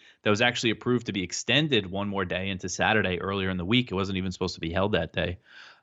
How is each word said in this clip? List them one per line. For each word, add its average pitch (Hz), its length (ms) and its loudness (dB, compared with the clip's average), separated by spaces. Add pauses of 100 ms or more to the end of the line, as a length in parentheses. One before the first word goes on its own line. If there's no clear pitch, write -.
(240)
that 107 60 4
was 107 120 6
actually 120 280 2
approved 120 360 0
to 104 60 -6
be 95 100 -2
extended 120 640 0
one 98 200 -4
more 98 160 -2
day 92 240 -4
into 95 200 -6
Saturday 95 520 2
earlier 95 300 -2
in 95 60 -2
the 87 80 -2
week. 123 280 2
It - 20 -4
wasn't 95 240 0
even 92 140 -2
supposed 92 220 -4
to - 60 -14
be 85 120 -4
held 95 200 0
that 87 200 0
day. 90 260 -2 (440)